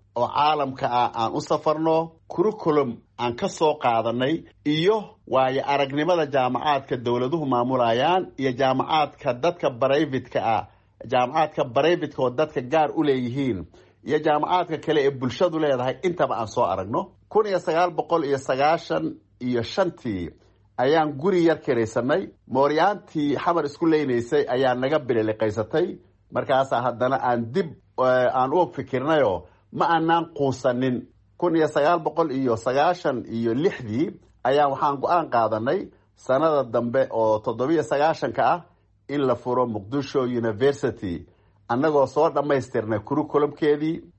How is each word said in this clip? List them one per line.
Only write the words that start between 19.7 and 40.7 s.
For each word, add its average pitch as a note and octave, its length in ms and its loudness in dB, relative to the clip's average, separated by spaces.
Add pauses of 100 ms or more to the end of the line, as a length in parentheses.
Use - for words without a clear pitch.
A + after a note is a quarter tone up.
ayaan D3+ 400 2
guri F3+ 280 2
yar D#3+ 140 4
kiraysanay. B2+ 640 0 (260)
Mooryaantii D3 880 0
xamar E3+ 300 0
isku C#3+ 200 -4
leynaysay C#3+ 640 2
ayaa B2+ 280 2
naga C3+ 240 0
bililiqaysatay. A2+ 880 0 (440)
Markaasaa C3 500 0
haddana B2 400 0
aan A#2+ 200 0 (100)
dib, E3+ 180 -2 (300)
eh, B2+ 300 2 (100)
aan C3 140 0
u F3 200 2
fikirnayoo B2+ 640 0 (360)
ma - 120 -2
aanaan E3 480 2
quusanin. C3 640 0 (440)
Kun F3 160 0
iyo D#3 120 4
sagaal D#3 320 2
boqol D#3 320 -2
iyo B2+ 240 0
sagaashan C#3+ 640 0 (120)
iyo A2+ 240 -2
lixdii C3+ 540 -2 (360)
ayaa C#3+ 260 4
waxaan C#3+ 280 0
go'aan D#3+ 320 0
qaadanay A#2 500 0 (360)
sanada C#3+ 480 0
dambe A#2+ 380 0 (100)
oo A2 280 2
toddobiyo C3 440 0
sagaashanka D3 640 0
ah E3 140 2 (500)
in C#3+ 120 -2
la C3 140 2
furo B2+ 300 -2
Muqdisho A#2+ 640 -4
University. A#2 880 -2 (540)